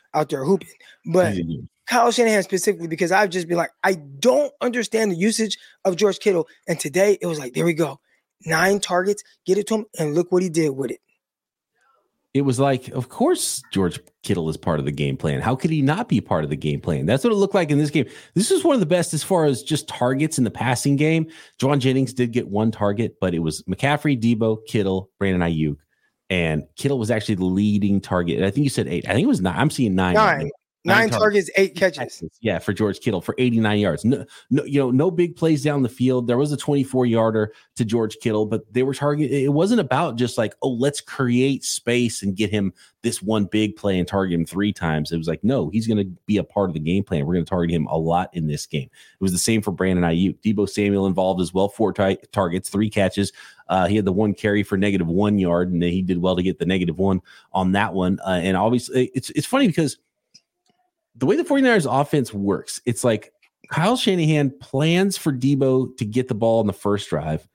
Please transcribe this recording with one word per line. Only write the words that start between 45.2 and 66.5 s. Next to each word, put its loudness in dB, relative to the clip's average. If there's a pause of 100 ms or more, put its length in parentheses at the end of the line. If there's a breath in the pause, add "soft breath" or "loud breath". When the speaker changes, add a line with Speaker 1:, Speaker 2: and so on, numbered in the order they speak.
Speaker 2:
like, -4
"No, 0
he's -2
gonna 0 (220)
be 2
a 0
part -2
of -8
the -4
game 0
plan. -4
We're -2
gonna 0
target -2
him 0
a -2
lot 0
in -4
this -6
game." -8
It -20
was 0
the -2
same 2
for -4
Brandon 0
Ayuk. 0
Deebo 0
Samuel 0
involved 0
as -2
well, 0
four -2
ti-, 0 (140)
targets, -2
three 0
catches. 0 (360 loud breath)
Uh, 2
he 2
had 2
the 0
one 0
carry 0
for -2
negative 0
one 2
yard, 2
and 0
then 2
he 0
did -2
well 0
to 0
get -2
the -2
negative 0
one 2 (320 soft breath)
on 0
that 0
one. 0
Uh, 0
and 2
obviously, 0
it's, -6
it's -4
funny 2
because 0 (1160)
the 0
way 4
the 0
forty-niners 2
offense 0
works, -2
it's -2
like 0 (380)
Kyle 2
Shanahan 2 (100)
plans 0
for -2
Deebo 0
to -4
get -2
the -4
ball 2